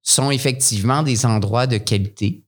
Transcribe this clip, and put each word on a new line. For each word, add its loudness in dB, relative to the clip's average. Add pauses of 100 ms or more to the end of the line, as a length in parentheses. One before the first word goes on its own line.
sont 0
effectivement 0
des 0
endroits 2
de 0
qualité -2